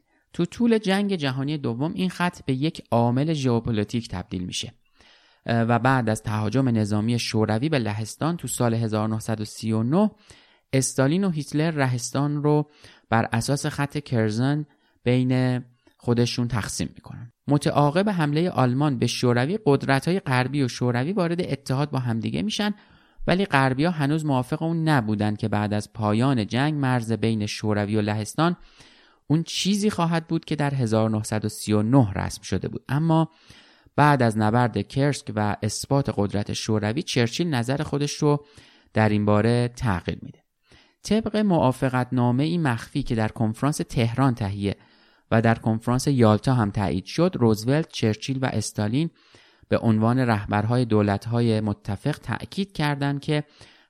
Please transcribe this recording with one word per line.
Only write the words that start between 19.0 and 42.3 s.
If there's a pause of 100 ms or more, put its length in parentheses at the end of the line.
شوروی،
قدرت‌های
غربی
و
شوروی
وارد
اتحاد
با
همدیگه
می‌شن، (540)
ولی
غربی‌ها
هنوز
موافق
اون
نبودن
که
بعد
از
پایان
جنگ
مرز
بین
شوروی
و
لهستان (720)
اون
چیزی
خواهد
بود
که
در
هزار
نهصد
و
سی
و
نه
رسم
شده
بود.
اما (640)
بعد
از
نبرد
کرسک
و
اثبات
قدرت
شوروی،
چرچیل
نظر
خودش
رو (480)
در
این
باره
تغییر
می‌ده. (600)
طبق
موافقتنامه‌ای